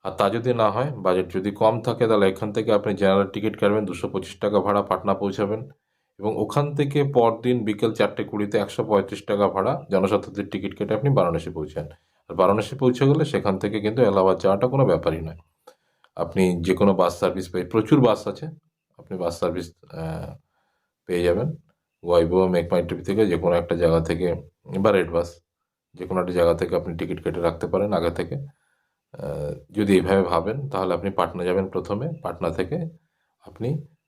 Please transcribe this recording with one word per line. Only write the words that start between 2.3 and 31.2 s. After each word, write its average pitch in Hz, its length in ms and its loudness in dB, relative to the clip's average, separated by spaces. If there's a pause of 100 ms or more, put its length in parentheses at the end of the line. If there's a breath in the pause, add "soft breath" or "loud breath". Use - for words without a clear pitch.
থেকে 113 200 -2
আপনি 104 220 2
জেনারেল 98 400 4
টিকিট 104 260 -2
কাটবেন, 104 240 2
দুশো 90 240 -6
পঁচিশ - 320 -6
টাকা 104 200 2
ভাড়া, 101 220 2
পাটনা 95 320 0
পৌঁছাবেন, 101 460 -2 (580)
এবং 107 180 -2
ওখান 143 380 0
থেকে 143 300 0
পরদিন 120 600 2
বিকেল 110 280 0
চারটে 104 320 -2
কুড়িতে 104 340 -4
একশো 101 260 -4
পঁয়ত্রিশ 104 420 0
টাকা 101 220 2
ভাড়া 95 240 0 (180)
জনশতাব্দীর 98 600 0
টিকিট 98 280 -6
কেটে 107 160 -2
আপনি 139 160 0
বারাণসী 85 400 0
পৌঁছান। 78 360 -8 (440 soft breath)
আর 87 40 -10
বারাণসী 101 420 2
পৌঁছে 127 300 2
গেলে 151 180 4
সেখান 101 340 -2
থেকে 107 220 -4
কিন্তু 110 220 -2
এলাহাবাদ 98 360 4
যাওয়াটা 98 300 2
কোনো 135 180 2
ব্যাপারই 82 340 0
নয়। 80 180 -10 (800 soft breath)
আপনি 87 280 0 (180)
যে 92 120 2
কোনো 98 200 4
বাস 87 260 2
সার্ভিস 92 320 -2
পেয়ে, 90 120 -4
প্রচুর 113 360 2
বাস 110 280 4
আছে, 151 180 -10 (520)
আপনি - 200 -14
বাস 85 220 -2
সার্ভিস, 87 260 -2 (260)
আহ, 80 380 -10 (760)
পেয়ে 87 160 0
যাবেন। 95 260 2 (540)
ওয়াইবো, 85 360 4 (100)
মেক 85 240 2
মাই 87 140 2
ট্রিপ 85 180 -6
থেকে 101 220 0
যে 87 100 0
কোনো 87 200 2
একটা 85 200 0
জায়গা 82 240 4
থেকে, 85 280 -2 (540)
বা 107 100 6
রেড 87 180 2
বাস, 85 180 0 (680)
যে 90 120 -10
কোনো 92 140 -2
একটা 90 120 -4
জায়গা 85 220 4
থেকে 85 220 -2
আপনি 87 200 -4
টিকিট 82 280 -6
কেটে 87 160 -4
রাখতে 82 260 -2
পারেন 98 260 -2
আগে 85 180 0
থেকে। 85 260 -8 (760)
আহ, 73 360 -8 (220)
যদি 101 220 2
এইভাবে 95 280 4
ভাবেন, 87 340 0 (120)
তাহলে 95 260 -2
আপনি 95 160 -4
পাটনা 90 340 -2